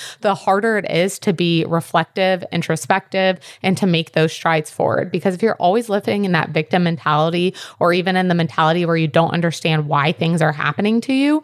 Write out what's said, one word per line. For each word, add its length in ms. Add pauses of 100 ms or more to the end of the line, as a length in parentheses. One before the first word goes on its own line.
(220)
the 120
harder 440
it 120
is 300
to 140
be 340
reflective, 760 (120)
introspective, 840 (260)
and 140
to 80
make 280
those 180
strides 400
forward. 400
Because 240
if 80
you're 120
always 340
living 360
in 60
that 180
victim 340
mentality, 720 (260)
or 140
even 220
in 140
the 60
mentality 500
where 120
you 100
don't 240
understand 560
why 260
things 280
are 100
happening 500
to 120
you, 300